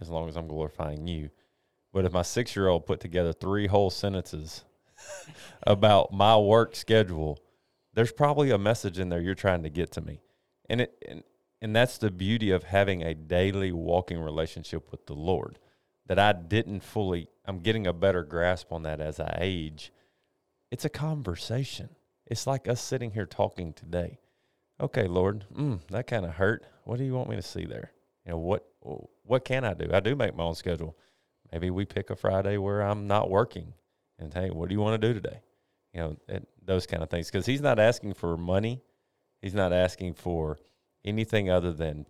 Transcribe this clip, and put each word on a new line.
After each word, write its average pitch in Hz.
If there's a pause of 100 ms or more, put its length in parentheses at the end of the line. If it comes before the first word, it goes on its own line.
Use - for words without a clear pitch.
as 82
long 82
as 78
I'm 82
glorifying 78
you. 78 (600)
But 95
if 87
my 90
six-year-old 95
put -
together 85
three 101
whole 101
sentences 87 (320)
<laughs> -
about 104
my 101
work 110
schedule, 87 (520)
there's 113
probably 147
a 104
message 98
in 92
there 85
you're 92
trying 90
to 78
get 80
to -
me. 76 (480)
And 120
it, -
and, - (360)
and 107
that's 120
the 107
beauty 98
of 87
having 95
a 82
daily 90
walking 85
relationship 80
with -
the -
Lord, 80 (480)
that 92
I 104
didn't 95
fully, 92 (160)
I'm 95
getting 104
a 90
better 90
grasp 87
on 82
that 78
as 76
I 80
age. 82 (800)
It's -
a 156
conversation. 135 (380)
It's -
like 135
us 123
sitting 120
here 101
talking 92
today. 85 (600)
"Okay, 135
Lord, 95 (100)
mm, 127 (100)
that 113
kinda 95
hurt. 95 (200)
What 120
do 135
you 131
want 127
me 110
to 101
see -
there? - (320)
You 82
know, 82
what, 85 (560)
what 123
can 131
I 101
do?" 82
I 95
do 113
make 110
my 78
own 82
schedule. 82 (560)
Maybe 85
we 92
pick -
a 98
Friday 98
where 101
I'm 104
not 101
working 92 (440)
and, 78
"Hey, 92
what 85
do 92
you 104
wanna 107
do 110
today?" 95 (520)
You 85
know, 78 (100)
and 98 (180)
those 92
kinda 82
things. 85
'Cause 95
he's 135
not 135
asking 107
for 85
money. 98 (580)
He's 98
not 95
asking 90
for 80 (460)
anything 104
other 90
than 76